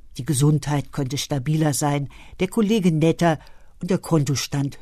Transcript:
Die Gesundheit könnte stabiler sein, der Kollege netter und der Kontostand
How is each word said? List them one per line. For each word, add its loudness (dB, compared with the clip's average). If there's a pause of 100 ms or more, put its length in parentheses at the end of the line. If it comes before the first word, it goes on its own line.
(180)
Die -8
Gesundheit 0
könnte -4
stabiler 0
sein, -2 (300)
der 0
Kollege 2
netter 2 (420)
und -8
der 2
Kontostand -2